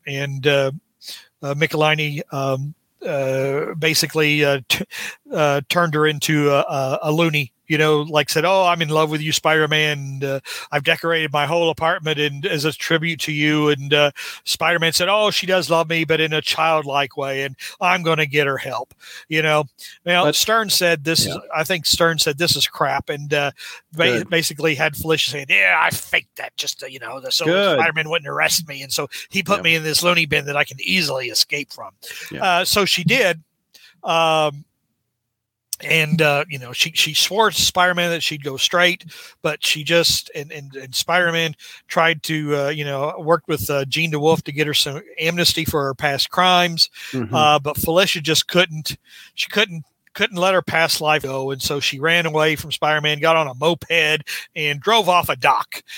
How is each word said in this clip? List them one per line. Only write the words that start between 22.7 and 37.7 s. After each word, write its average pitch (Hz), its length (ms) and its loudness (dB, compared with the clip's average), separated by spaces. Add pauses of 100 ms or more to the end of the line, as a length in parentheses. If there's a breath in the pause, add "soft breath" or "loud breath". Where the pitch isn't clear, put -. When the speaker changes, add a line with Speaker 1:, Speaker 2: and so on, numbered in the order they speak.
Speaker 1:
and, 147 240 -4
uh, 143 180 0 (420 loud breath)
ba-, 160 100 0 (140)
Speaker 2:
Good. - 120 -4
Speaker 1:
basically 160 460 0
had 151 220 -2
Felicia 160 340 0
saying, 143 160 -8
"Yeah, 185 340 4
I 170 100 2
faked - 480 -6
that - 180 -12
just - 240 -8
to, 135 100 -12
you 131 80 -16
know, 131 220 -12
the, 127 100 -8
so 165 140 0
Speaker 2:
Good. 180 340 2
Speaker 1:
Spider-Man 156 300 0
wouldn't 156 180 -2
arrest 156 400 0
me, 139 140 -12
and 135 100 -10
so 147 160 -4 (220 loud breath)
he 196 140 -6
put 190 160 0
Speaker 2:
Yeah. 185 40 -10
Speaker 1:
me 165 120 4
in 160 80 -2
this 156 200 0
loony 175 220 4
bin 147 220 0
that 143 100 -4
I 147 80 2
can - 160 -16
easily 139 480 -2
escape 143 420 -2
from." 107 200 -16 (400 loud breath)
Speaker 2:
Yeah. 135 120 -8
Speaker 1:
Uh, 180 220 2
so 208 180 2
she 180 220 0
did. 185 360 2 (600 loud breath)
Um, 160 600 0 (1160)
and, 156 380 2
uh, 147 260 4
you 139 120 -12
know, 123 140 -14
she, - 180 -2
she 156 240 0
swore 208 340 2
to 160 100 -4
Spider-Man 175 520 2